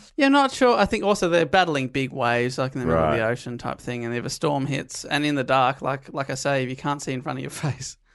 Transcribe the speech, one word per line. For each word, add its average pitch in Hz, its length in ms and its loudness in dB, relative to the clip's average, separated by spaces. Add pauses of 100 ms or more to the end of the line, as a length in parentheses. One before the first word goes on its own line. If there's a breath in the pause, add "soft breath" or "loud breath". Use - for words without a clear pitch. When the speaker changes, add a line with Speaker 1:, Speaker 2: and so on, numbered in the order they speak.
(160)
Speaker 1:
Yeah, 285 100 4
I'm 277 60 6
not 277 200 4
sure. 247 260 4
I 202 60 4
think 208 180 0
also 196 260 2
they're 170 160 4
battling 156 440 2
big 135 240 -2
waves, 120 440 0
like, 131 180 -2
in 131 60 -6
the 123 60 -2
middle 80 160 4
of 78 140 4
the - 40 0
Speaker 2:
Right. 113 120 0
Speaker 1:
ocean 123 260 -8
type 127 220 -8
thing, 120 240 -6
and 117 100 -4
if 120 100 -4
a - 60 -6
storm 143 360 -2
hits, - 380 -6
and 147 220 -2
in 147 80 0
the 139 80 0
dark, 131 400 2
like, 139 300 -6
like 139 180 -6
I 139 40 -4
say, 139 280 0
if 127 80 -4
you 131 60 -8
can't 139 260 -4
see 143 100 -6
in 127 100 -4
front 135 180 -6
of - 20 -8
your 139 80 -8
<laughs> 147 220 -4
face, - 240 -12 (180)